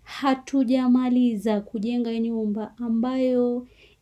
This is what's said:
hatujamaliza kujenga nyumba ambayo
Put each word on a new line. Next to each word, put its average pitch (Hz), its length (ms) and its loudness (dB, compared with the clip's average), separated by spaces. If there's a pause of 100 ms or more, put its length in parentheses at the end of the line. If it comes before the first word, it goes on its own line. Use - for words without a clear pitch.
hatujamaliza 247 1600 2
kujenga 226 600 -4
nyumba 220 580 -4
ambayo 247 920 0 (340)